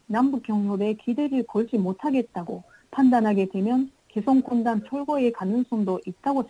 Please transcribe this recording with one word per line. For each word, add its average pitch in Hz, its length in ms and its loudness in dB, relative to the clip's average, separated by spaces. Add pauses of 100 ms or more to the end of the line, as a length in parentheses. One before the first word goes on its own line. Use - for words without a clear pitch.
남북 247 360 0
경협에 202 520 -2
기대를 254 520 -2
걸지 226 320 -2
못하겠다고 190 840 -4 (260)
판단하게 220 600 4
되면 240 420 0 (160)
개성공단 233 800 2
철거의 277 420 0
가능성도 208 760 -2
있다고 269 460 -2